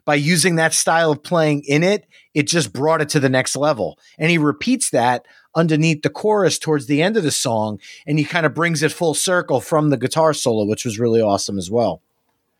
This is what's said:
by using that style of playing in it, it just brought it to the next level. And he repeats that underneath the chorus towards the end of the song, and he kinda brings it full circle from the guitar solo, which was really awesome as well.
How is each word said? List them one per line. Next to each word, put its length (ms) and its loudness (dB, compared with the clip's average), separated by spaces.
by 100 0
using 420 2
that 180 2
style 360 2
of 120 -2
playing 440 0
in 160 2
it, 220 0
it 120 0
just 240 -2
brought 300 0
it 80 -2
to 100 0
the 120 2
next 260 0
level. 420 -2
And 120 0
he 60 2
repeats 540 0
that 340 0
underneath 480 2
the 80 -2
chorus 480 0
towards 260 -2
the 160 0
end 160 0
of 60 0
the 80 0
song, 500 -2
and 120 0
he 80 0
kinda 240 0
brings 320 -2
it 100 0
full 220 -2
circle 440 -2
from 300 0
the 80 2
guitar 380 0
solo, 320 0
which 180 -4
was 140 -6
really 240 2
awesome 340 0
as 140 -8
well. 320 -2